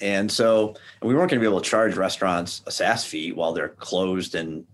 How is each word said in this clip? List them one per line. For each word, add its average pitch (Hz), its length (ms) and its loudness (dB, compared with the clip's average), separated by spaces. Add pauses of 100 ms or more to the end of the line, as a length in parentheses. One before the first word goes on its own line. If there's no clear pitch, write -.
And 101 280 0
so, 110 460 2 (260)
and 110 80 -2
we 123 60 2
weren't 170 160 4
gonna 135 80 2
be 113 80 2
able 98 140 2
to - 100 -4
charge 110 260 2
restaurants 92 680 -2
a - 60 -10
SaaS 101 320 0
fee 78 260 -8
while 82 220 -2
they're 80 160 -4
closed 92 680 -2
and, 80 400 -6